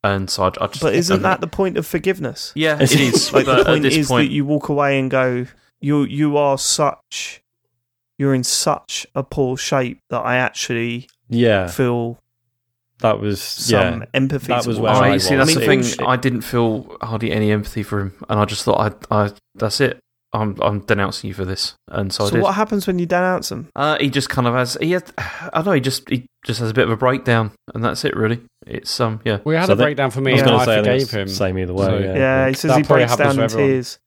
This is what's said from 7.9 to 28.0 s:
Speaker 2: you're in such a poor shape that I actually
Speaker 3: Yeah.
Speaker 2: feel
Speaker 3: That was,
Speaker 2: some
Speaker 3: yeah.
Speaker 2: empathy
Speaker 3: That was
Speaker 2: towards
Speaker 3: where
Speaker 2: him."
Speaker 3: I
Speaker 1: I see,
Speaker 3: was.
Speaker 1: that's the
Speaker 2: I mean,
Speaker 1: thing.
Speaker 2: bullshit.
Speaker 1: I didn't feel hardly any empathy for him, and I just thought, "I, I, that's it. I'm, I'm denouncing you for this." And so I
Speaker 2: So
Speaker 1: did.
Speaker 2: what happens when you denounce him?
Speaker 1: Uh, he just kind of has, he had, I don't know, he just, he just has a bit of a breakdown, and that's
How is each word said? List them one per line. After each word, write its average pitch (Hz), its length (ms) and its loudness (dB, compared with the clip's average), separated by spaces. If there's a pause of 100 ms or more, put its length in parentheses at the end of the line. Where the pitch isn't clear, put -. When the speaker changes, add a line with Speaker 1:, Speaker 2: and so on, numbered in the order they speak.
Speaker 2:
you're 139 160 2
in 127 100 0
such - 680 -2
a 143 80 -4
poor 131 340 -2
shape 127 420 -2 (120)
that 120 100 -4
I 123 160 -2
actually 120 720 -4 (200)
Speaker 3:
Yeah. 113 380 4
Speaker 2:
feel 120 520 -2 (840)
Speaker 3:
That 107 200 2
was, 104 220 -2
Speaker 2:
some 101 580 0
Speaker 3:
yeah. 107 140 -12
Speaker 2:
empathy 135 340 -2
Speaker 3:
That 120 180 0
was 113 100 -2
Speaker 2:
towards 110 40 -2
Speaker 3:
where 107 140 2
Speaker 2:
him." 104 80 6
Speaker 3:
I - 120 4
Speaker 1:
I - 40 2
see, - 180 2
Speaker 3:
was. 135 120 4
Speaker 1:
that's 160 100 2
the 113 60 0
Speaker 2:
I - 40 2
mean, - 0 -
Speaker 1:
thing. 131 120 4
Speaker 2:
bullshit. 120 220 -2
Speaker 1:
I 127 140 2
didn't 123 260 -2
feel 117 600 -2
hardly 113 300 -4
any 107 180 2
empathy 107 320 -2
for 101 180 -4
him, 98 120 -4 (180)
and 107 100 0
I 107 60 4
just 104 180 -8
thought, 107 320 2 (140)
"I, 104 140 2
I, 101 80 -4 (220)
that's - 280 -4
it. - 160 -2 (340)
I'm, 104 300 -2
I'm 104 180 0
denouncing 101 480 -2
you 92 60 -10
for 95 100 -6
this." - 300 -6 (140)
And 98 240 -4
so 107 120 -2
I 101 40 0
Speaker 2:
So - 80 -2
Speaker 1:
did. 185 60 4
Speaker 2:
what 190 120 2
happens 214 320 -2
when 185 140 0
you 175 60 0
denounce 180 440 0
him? - 240 -10
Speaker 1:
Uh, 151 240 0
he 143 120 2
just 131 200 -2
kind 123 160 0
of 120 80 0
has, 123 260 -2
he 160 120 0
had, 180 260 -4
I - 380 -10
don't 165 100 0
know, 202 60 2
he 143 80 4
just, 127 280 -4
he 123 160 -4 (200)
just 117 160 -4
has 113 100 -2
a 107 40 -6
bit 123 100 4
of 113 60 0
a 110 60 0
breakdown, 123 540 2 (240)
and 110 100 -4
that's - 200 -4